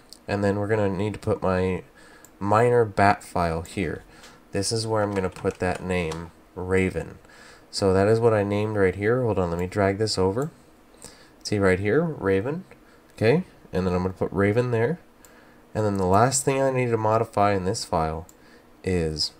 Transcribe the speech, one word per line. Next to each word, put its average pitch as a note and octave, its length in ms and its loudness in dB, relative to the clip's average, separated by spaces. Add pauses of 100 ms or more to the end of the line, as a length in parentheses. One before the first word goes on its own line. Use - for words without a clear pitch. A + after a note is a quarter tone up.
(260)
And G2+ 160 -2
then G2+ 140 2
we're G2+ 120 -4
gonna G#2+ 200 2
need G2 240 -2
to G2 60 -10
put - 240 -2
my F#2 400 0 (560)
minor A#2 460 4
bat G2+ 380 2
file E2+ 400 -2
here. - 400 -6 (500)
This G2 200 -4
is A2+ 140 -4
where A2 160 0
I'm G2+ 120 -2
gonna F#2 140 -2
put - 300 -6
that F#2 240 -2
name, E2+ 480 -4 (240)
Raven. F2+ 640 -2 (520)
So G2 220 0
that G2 160 4
is A2+ 120 4
what A2+ 120 4
I G#2 120 2
named G#2 320 -2
right F#2+ 180 2
here. G#2+ 280 0
Hold G#2+ 160 0
on, F2+ 120 0
let E2+ 80 -4
me F2+ 80 -4
drag G2 320 0
this G#2+ 180 -2
over. G2 340 0 (920)
See G#2+ 160 -2
right F#2 220 4
here, G#2 220 2
Raven. C3+ 640 -2 (500)
Okay, C#3 300 2 (280)
and F#2 140 0
then F2+ 80 0
I'm F2+ 80 0
gonna F#2 100 -2
put - 200 -6
Raven G#2+ 380 2
there. A#2+ 300 -2 (720)
And G#2+ 100 0
then G2+ 120 0
the F#2+ 100 0
last A2 380 2
thing C3+ 160 0
I C3+ 100 2
need B2+ 200 0
to A#2 60 0
modify A2 580 2
in F#2 100 -2
this G2+ 200 -4
file D#2+ 420 -2 (560)
is D#2+ 580 -2